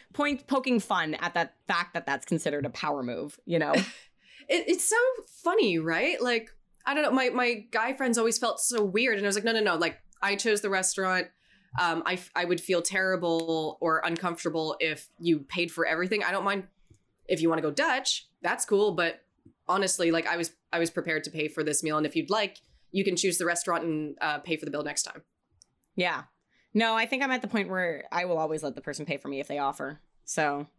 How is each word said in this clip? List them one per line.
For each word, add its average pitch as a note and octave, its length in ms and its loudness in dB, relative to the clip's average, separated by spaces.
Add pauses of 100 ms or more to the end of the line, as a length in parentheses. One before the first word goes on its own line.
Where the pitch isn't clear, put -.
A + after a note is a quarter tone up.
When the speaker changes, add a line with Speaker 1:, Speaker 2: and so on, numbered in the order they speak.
(140)
Speaker 1:
point, D4 340 -2
poking B3+ 320 2
fun E3 360 0
at E3+ 200 -4
that E3+ 180 0 (140)
fact F3 260 -2
that E3 140 -4
that's C#3 180 -2
considered D3 400 -2
a B2 60 -4
power C#3+ 320 -4
move, B2 420 -8
you E3+ 140 0
know? D3 200 2
Speaker 2:
<laughs> F#3+ 40 0 (680)
It, - 180 0
it's E4 160 2
so - 140 2 (460)
funny, E4 340 4
right? E3 440 0
Like, A#3 280 0 (360)
I C4+ 80 0
don't D4+ 100 2
know, B3+ 80 2
my, B3+ 180 4
my A#3+ 420 0
guy A#3 220 0
friends B3+ 240 2
always A3+ 200 2
felt A3+ 220 0
so A#3 240 0
weird. A3 340 2
And G3+ 80 -2
I G3+ 40 4
was G3 60 0
like, G#3 100 -2
"No, A3+ 80 2
no, A3+ 80 2
no. F#3+ 140 2
Like, E3 240 0 (220)
I G3+ 140 0
chose G#3 240 2
the G#3 100 -2
restaurant. F#3 580 0 (520)
Um, E3 260 0
I F3+ 80 0
f-, F#3 220 -8
I F3 80 0
would F3 160 0
feel F3 220 0
terrible E3+ 1000 0
or D#3+ 240 2
uncomfortable E3 760 -2
if D#3 260 -2 (120)
you E3 220 2
paid F3 300 -4
for E3 140 0
everything. F#3 380 0
I F#3 80 0
don't F#3+ 120 -2
mind G3 240 -2 (640)
if E3+ 120 2
you E3 60 4
wanna E3 140 2
go D#3 100 0
Dutch, C4+ 560 0 (140)
that's A3 240 -2
cool. G#3 280 4
But E3+ 300 -2 (460)
honestly, F#3 420 2
like, E3 160 2
I D#3 80 0
was, E3+ 160 -2 (220)
I E3+ 60 0
was E3 100 2
prepared E3 360 -2
to - 60 -6
pay D#3 160 -2
for D#3 160 -4
this D3+ 180 0
meal. D3+ 160 0
And D3+ 80 2
if C#3+ 100 -2
you'd D#3 160 0
like, G#3 260 0 (340)
you F#3+ 140 2
can F3+ 100 0
choose F3 220 0
the F3 80 0
restaurant E3+ 400 0
and, D3+ 340 -2
uh, D3 200 -2
pay D#3+ 180 -2
for D#3 80 -8
the D3+ 60 -6
bill D3+ 120 -4
next C#3+ 200 -4
time." - 180 -10 (760)
Speaker 1:
Yeah. E3+ 280 -2 (500)
No, A3+ 220 4
I A3+ 100 2
think C4 180 -2
I'm C4 80 0
at B3+ 100 0
the A3 60 -6
point F#3+ 220 0
where F3+ 420 -2
I F3 140 0
will F3 120 0
always D#3 260 -2
let C#3 120 -4
the - 60 -12
person D3 240 -8
pay C#3+ 120 -2
for - 120 -12
me C#3 100 -4
if C#3 80 -6
they C#3+ 120 -4
offer. C#3 420 -4 (240)
So. D3 420 -2 (120)